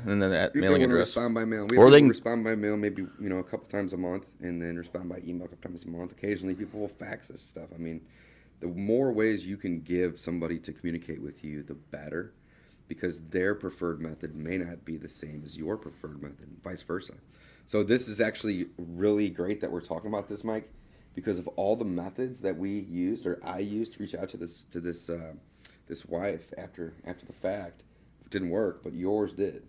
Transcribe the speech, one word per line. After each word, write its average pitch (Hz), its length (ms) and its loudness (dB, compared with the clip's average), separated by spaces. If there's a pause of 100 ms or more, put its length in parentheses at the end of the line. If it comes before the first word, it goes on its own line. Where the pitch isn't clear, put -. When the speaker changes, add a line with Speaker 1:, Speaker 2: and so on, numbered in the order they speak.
Speaker 1:
and 101 160 2
then 95 100 4
that 87 180 4
Speaker 2:
If - 40 -6
they 95 80 2
Speaker 1:
mailing 98 200 6
Speaker 2:
wanna 123 120 6
Speaker 1:
address. 85 140 4
Speaker 2:
respond 117 280 -2
by 113 100 0
mail. 107 240 -2
We 120 80 8
Speaker 1:
Or 110 80 12
Speaker 2:
have 135 60 12
Speaker 1:
they 147 60 12
Speaker 2:
people - 20 12
Speaker 1:
can 139 100 12
Speaker 2:
respond 117 340 2
by 113 120 2
mail 104 220 2
maybe, 104 240 0 (180)
you 104 100 -2
know, 92 100 0
a 90 40 -4
couple - 240 -8
times 98 260 -2
a 87 40 -4
month, 90 300 -4 (140)
and 87 200 -4
then 85 160 -4
respond 87 320 -8
by 90 160 -10
email 87 200 -6
a 85 40 -14
couple - 200 -14
times 85 160 -12
a - 20 -10
month. 85 240 -8
Occasionally 92 440 -4
people 104 260 -10
will 101 60 -4
fax - 440 -14
us - 100 -18
stuff. - 320 -16
I 82 40 -16
mean, 82 240 -8 (580)
the 85 80 -6
more 110 440 2
ways 107 360 2
you 98 100 -6
can 87 240 -4
give 87 380 0
somebody 85 400 -4
to - 140 -12
communicate 82 480 -6
with 73 220 -12
you, 76 200 -8
the 73 100 -12
better, 73 600 -8 (560)
because 85 300 -4 (100)
their 95 260 2
preferred 85 460 -4
method 78 340 -8
may 80 220 -4
not 87 260 -6
be 80 140 -8
the 76 120 -12
same 76 360 -12
as 71 120 -16
your 85 200 -6
preferred 76 440 -14
method, 71 260 -16
and 80 160 -20
vice 90 180 -12
versa. - 320 -8 (520)
So 107 180 2
this 120 260 4
is 104 100 -6
actually 107 480 0 (100)
really 95 520 2
great 92 320 -4
that - 100 -4
we're 87 100 -4
talking 85 280 -6
about 101 200 -4
this, 101 140 -8
Mike, 110 260 -4 (460)
because 90 240 -2
of 85 100 -8
all 101 260 2
the 117 100 -2
methods 95 560 -4
that 95 160 0
we 95 140 -4
used, 95 540 -2
or 87 180 -2
I 92 160 -6
used 104 340 -4
to - 60 -20
reach 95 160 -6
out 92 140 -6
to - 80 -14
this, 85 340 -10
to 87 80 -6
this, 85 300 -8
uh, 82 240 -8 (540)
this - 180 -10
wife 85 520 -4
after, 87 360 -12 (120)
after 87 200 -12
the - 80 -18
fact, 95 500 -6 (420)
it - 40 -20
didn't 92 200 -4
work, 95 340 -2
but 85 100 -10
yours 98 400 0
did. - 360 -4